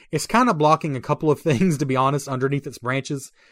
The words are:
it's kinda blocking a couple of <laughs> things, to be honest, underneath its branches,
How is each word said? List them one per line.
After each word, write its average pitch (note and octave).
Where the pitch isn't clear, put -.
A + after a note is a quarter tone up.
it's D#3
kinda A#3+
blocking D3+
a B2
couple D3
of C3
<laughs> -
things, D#3
to D3
be C3
honest, C#3
underneath C3+
its C3
branches, C3